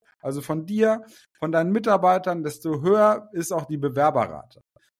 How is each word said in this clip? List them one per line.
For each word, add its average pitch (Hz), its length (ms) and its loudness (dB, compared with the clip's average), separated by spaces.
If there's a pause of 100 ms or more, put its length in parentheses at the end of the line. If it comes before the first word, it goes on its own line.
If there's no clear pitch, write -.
(200)
also 139 220 -6
von 156 240 -6
dir, 220 380 0 (340)
von 156 140 -4
deinen 165 200 2
Mitarbeitern, 185 720 2
desto 151 380 -6
höher 208 520 2
ist 170 180 -6
auch 160 140 -2
die 151 120 -6
Bewerberrate. 131 840 -2 (380)